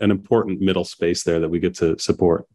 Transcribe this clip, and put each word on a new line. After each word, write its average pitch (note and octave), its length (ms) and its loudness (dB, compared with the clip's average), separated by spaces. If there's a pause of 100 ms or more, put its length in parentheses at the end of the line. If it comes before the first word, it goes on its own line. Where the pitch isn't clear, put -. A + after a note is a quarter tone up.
an G#2 60 4
important G2 500 0
middle F#2 240 0
space - 380 -2
there E2 180 0
that D#2+ 80 -2
we E2+ 100 -2
get F2 180 -2
to D#2+ 220 0
support. E2+ 560 0